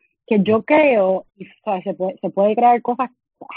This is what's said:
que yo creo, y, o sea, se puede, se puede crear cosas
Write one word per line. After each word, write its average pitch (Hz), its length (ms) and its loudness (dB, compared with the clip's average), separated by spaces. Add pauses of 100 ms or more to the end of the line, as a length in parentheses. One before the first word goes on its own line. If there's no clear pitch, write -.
(280)
que 214 160 2
yo 214 200 0
creo, 233 640 2 (100)
y, 190 100 -16
o - 40 -20 (140)
sea, 190 200 -4
se 196 100 -6
puede, 185 280 -6
se 185 80 -6
puede 202 260 0
crear 240 260 2
cosas 247 280 -4 (480)